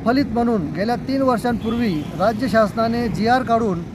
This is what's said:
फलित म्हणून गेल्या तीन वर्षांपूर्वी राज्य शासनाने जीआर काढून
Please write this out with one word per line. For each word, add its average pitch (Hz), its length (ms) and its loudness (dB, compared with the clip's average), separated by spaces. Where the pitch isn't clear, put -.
फलित 262 200 2
म्हणून 233 360 0
गेल्या 175 340 -2
तीन 262 260 -2
वर्षांपूर्वी 233 840 0
राज्य 220 280 0
शासनाने 226 600 0
जीआर 220 360 2
काढून 220 360 0